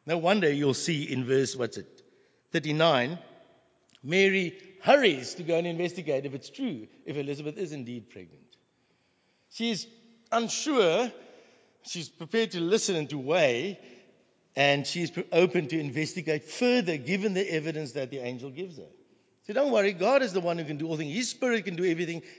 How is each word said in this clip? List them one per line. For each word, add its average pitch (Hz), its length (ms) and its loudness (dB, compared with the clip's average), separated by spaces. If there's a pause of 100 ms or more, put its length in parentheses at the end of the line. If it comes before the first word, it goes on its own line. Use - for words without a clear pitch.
No 165 120 0
wonder 175 320 4
you'll 143 240 2
see 151 300 -2
in 131 200 -2
verse, 131 300 2
what's 123 220 -4
it, - 260 -16 (480)
thirty-nine, 156 680 2 (800)
Mary 190 560 2 (240)
hurries 196 520 4
to 175 100 -10
go 165 120 2
and 175 120 0
investigate 165 580 -2
if 135 80 -8
it's 135 160 -14
true, 156 380 -8 (180)
if 135 100 -8
Elizabeth 147 420 -6
is 185 120 -6
indeed 120 400 -12
pregnant. - 460 -20 (960)
She's 226 360 -4 (460)
unsure. 226 800 2 (720)
She's 165 260 -10
prepared 220 440 -2
to 180 80 -4
listen 180 360 2
and 151 140 -2
to 147 80 -6
weigh, 147 600 2 (800)
and 143 300 4
she's 170 240 -4
pre-, - 220 -6
open 170 360 4
to 160 100 -2
investigate 151 680 -4
further 240 520 2
given 185 380 -2
the 185 160 0
evidence 156 420 -4
that 131 180 -4
the 139 80 -8
angel 127 320 -8
gives 165 280 -12
her. 87 100 -16 (580)
So 208 60 -6
don't 277 180 2
worry, 208 220 4
God 220 300 2
is 220 100 -2
the 185 80 -2
one 170 180 0
who 165 60 -4
can 151 120 -6
do 156 120 -6
all 165 80 -2
things. 151 180 -6
His 233 140 -4
spirit 233 360 -2
can 180 120 -6
do 175 80 -2
everything. 165 380 -2 (160)